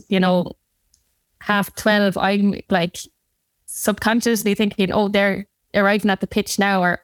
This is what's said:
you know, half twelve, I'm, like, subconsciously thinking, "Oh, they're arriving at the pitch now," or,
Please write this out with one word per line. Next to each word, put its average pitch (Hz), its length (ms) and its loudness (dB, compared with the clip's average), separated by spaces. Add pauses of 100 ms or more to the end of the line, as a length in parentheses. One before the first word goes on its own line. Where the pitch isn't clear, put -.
you 190 120 2
know, 180 320 2 (880)
half 202 360 -2
twelve, 202 420 0
I'm, 202 420 0 (100)
like, 175 280 0 (680)
subconsciously 220 880 0
thinking, 202 380 -2
"Oh, 208 160 0
they're 202 400 0 (260)
arriving 202 380 2
at 190 100 -2
the 196 60 -6
pitch - 320 -4
now," 196 240 2
or, 175 200 0